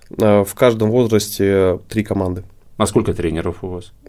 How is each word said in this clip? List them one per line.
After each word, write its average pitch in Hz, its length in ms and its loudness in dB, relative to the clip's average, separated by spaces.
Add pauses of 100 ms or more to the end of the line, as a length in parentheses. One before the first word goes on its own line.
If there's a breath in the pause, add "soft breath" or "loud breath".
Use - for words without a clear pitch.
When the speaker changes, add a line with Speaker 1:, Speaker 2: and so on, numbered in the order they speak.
(180)
Speaker 1:
Э, 104 260 4
в - 100 -6
каждом 110 380 2
возрасте 98 960 2
три 110 160 -2
команды. 95 400 -4 (320)
Speaker 2:
А 107 100 0
сколько 104 280 0
тренеров 82 500 -4
у 92 40 -8
вас? 90 260 -12 (160)